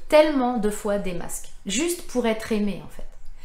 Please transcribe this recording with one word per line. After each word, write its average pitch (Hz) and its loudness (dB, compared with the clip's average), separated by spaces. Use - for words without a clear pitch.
tellement 285 6
de 208 2
fois 202 -2
des 185 -2
masques, - -6
juste 311 -2
pour 240 -2
être 220 -2
aimé 208 0
en - -12
fait. - -6